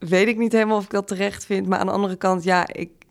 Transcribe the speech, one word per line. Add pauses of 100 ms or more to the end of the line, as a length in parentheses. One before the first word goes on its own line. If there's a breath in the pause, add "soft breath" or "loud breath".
eh,
weet
ik
niet
helemaal
of
ik
dat
terecht
vind.
Maar
aan
de
andere
kant,
ja,
ik (200)